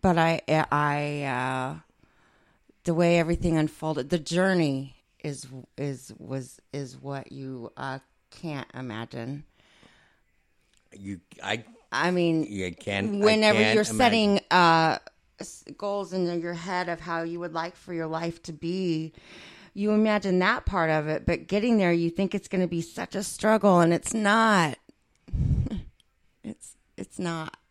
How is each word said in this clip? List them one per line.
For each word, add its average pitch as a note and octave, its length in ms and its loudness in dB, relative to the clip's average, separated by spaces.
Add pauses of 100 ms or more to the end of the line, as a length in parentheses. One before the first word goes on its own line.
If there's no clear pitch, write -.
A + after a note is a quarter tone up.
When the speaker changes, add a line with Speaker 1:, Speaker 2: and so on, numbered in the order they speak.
Speaker 1:
but F3 160 4
I, E3 320 2
I, D3 720 0
uh, C3 520 -4 (1080)
the E3+ 100 0
way E3+ 260 4
everything E3 380 0
unfolded, D3+ 520 -2
the F3 100 0
journey D#3 760 0 (280)
is, C3+ 240 -10 (300)
is, C#3 400 -10
was, C3 420 -12 (140)
is C3+ 240 -10
what C#3 340 -12
you, C3 460 -12
uh, C3+ 220 -8 (300)
can't D3 440 -10
imagine. A#2+ 720 -10 (1500)
Speaker 2:
You, G2 280 -12 (200)
I, G#2+ 220 -6 (280)
Speaker 1:
I D#3+ 200 0
mean, E3+ 380 2
Speaker 2:
you F#2 260 -6
can't, G3+ 460 -4
I G#3 40 2
Speaker 1:
whenever G#3+ 340 4
Speaker 2:
can't G#3+ 160 4
Speaker 1:
you're G#3+ 80 4
Speaker 2:
imagine. A3 140 -4
Speaker 1:
setting, G#3+ 420 4 (120)
uh, E3 460 6 (420)
s-, - 240 -14 (140)
goals G3+ 340 -6
in F3 300 -2
your F3 120 -6
head F3+ 360 -4
of E3 100 -4
how E3 240 -6
you E3+ 160 -6
would E3+ 140 -8
like E3+ 240 -6
for - 160 -14
your E3 140 -4
life E3 360 -6
to E3 100 -14
be, E3 600 -2 (600)
you G3+ 180 0
imagine G#3 480 2
that G#3+ 260 0
part E3+ 240 2
of D3+ 180 2
it, D#3 180 -4
but E3+ 220 -2
getting G#3+ 300 2
there, F3 160 4
you E3+ 160 2
think F#3+ 260 -2
it's - 140 -6
gonna F#3 180 0
be E3+ 140 -4
such - 340 -10
a G3+ 80 -4
struggle, G#3 560 4
and E3+ 140 6
it's - 200 -4
not. G#3 640 4 (560)
<laughs> - 360 2 (720)
It's, - 320 -14 (220)
it's - 220 -12
not. E3 380 -6 (140)